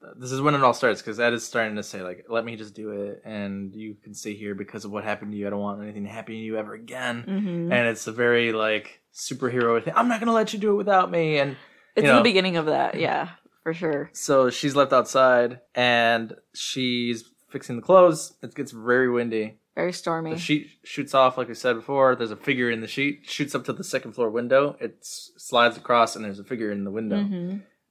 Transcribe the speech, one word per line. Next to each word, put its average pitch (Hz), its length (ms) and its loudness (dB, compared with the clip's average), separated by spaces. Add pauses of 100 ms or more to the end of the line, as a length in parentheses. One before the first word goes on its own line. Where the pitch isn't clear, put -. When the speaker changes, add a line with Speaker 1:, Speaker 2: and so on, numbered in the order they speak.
(160)
Speaker 1:
this 127 160 -10
is 131 80 -4
when 147 160 2
it 139 60 0
all 123 120 6
starts, - 260 0
'cause 107 200 -10
Ed 120 120 2
is 117 120 -4
starting 110 320 -2
to 104 80 -6
say, 95 180 -12
like, 90 260 -12
"Let 113 160 -2
me 117 120 -10
just 107 180 -16
do 107 160 -10
it, 101 340 -10
and 101 500 -8
you 107 280 -12
can 107 100 -20
stay 104 220 -10
here 101 220 -8
because 101 280 -12
of 104 60 -12
what 101 140 -8
happened 104 280 -6
to 104 60 -8
you. 101 80 -6
I 101 40 -6
don't 101 100 -4
want 101 220 -6
anything 107 220 -12
to 101 60 -10
happen 110 240 -12
to 110 60 -12
you 110 180 -6
ever 104 160 -8
again." 123 520 -8
Speaker 2:
Mm-hmm. 180 460 -4
Speaker 1:
And 120 160 2
it's 113 200 -6
a 117 40 -8
very, 120 400 2
like, 107 500 -4 (120)
superhero 120 680 0
thing. 165 140 -4
"I'm 247 120 2
not 233 120 0
gonna 233 120 0
let 220 200 2
you 220 60 -6
do 208 140 2
it 202 40 4
without 190 340 4
me." 160 280 2
And, 139 180 0 (400)
Speaker 2:
It's - 80 4
Speaker 1:
you 143 60 8
Speaker 2:
the 127 80 10
Speaker 1:
know. - 40 6
Speaker 2:
beginning 185 340 4
of 156 100 0
that, 139 320 0
yeah, 160 320 -2 (320)
for 165 100 -4
sure. 160 400 -4
Speaker 1:
So 135 380 4
she's 135 260 -2
left 135 160 4
outside, 123 680 4 (140)
and 117 600 2 (200)
she's 120 720 -4 (260)
fixing 131 260 -10
the 117 60 -10
clothes. 180 600 6
It 120 120 -14
gets 123 180 -8
very 123 380 2
windy. 113 480 -2 (160)
Speaker 2:
Very 175 180 -2
stormy. 165 420 -6
Speaker 1:
The 165 40 -6
sheet 151 300 -2 (160)
shoots - 300 -8
off, 127 220 6
like 123 120 -4
we 117 60 -10
said 120 200 0
before. 131 400 2
There's 117 160 -4
a 104 60 -10
figure 123 340 -2
in 117 100 -4
the 110 60 -10
sheet. 143 380 -4
Shoots - 320 -6
up 127 80 -6
to - 80 -6
the 185 100 -8
second 123 300 -6
floor 117 180 -2
window. 131 500 2
It 117 200 -10
s-, - 360 -16
slides 117 400 2
across, 117 380 2
and 107 100 -8
there's 101 140 -8
a 101 60 -14
figure 113 260 -4
in 101 140 -4
the 98 80 -8
window. 107 240 -4
Speaker 2:
Mm-hmm. 196 400 -4 (340)